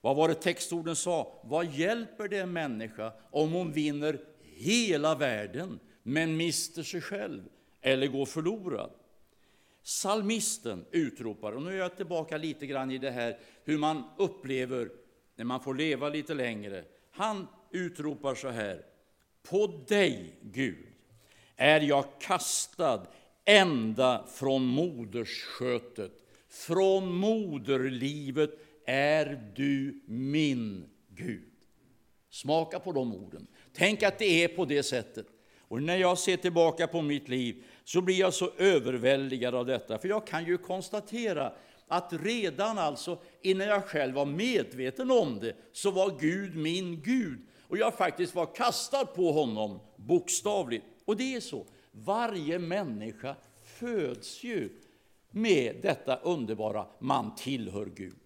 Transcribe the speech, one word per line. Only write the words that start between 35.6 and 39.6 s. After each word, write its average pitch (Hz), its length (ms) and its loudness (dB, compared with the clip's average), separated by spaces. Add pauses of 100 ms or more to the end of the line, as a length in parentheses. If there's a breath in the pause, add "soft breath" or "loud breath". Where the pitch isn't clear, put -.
när 175 140 2
jag 180 200 4
ser 185 200 2
tillbaka 165 500 4
på 165 140 -2
mitt 143 280 -2
liv 123 340 -2 (200 loud breath)
så 180 180 2
blir 185 180 4
jag 180 140 6
så - 240 0
överväldigad 127 960 4
av 123 100 0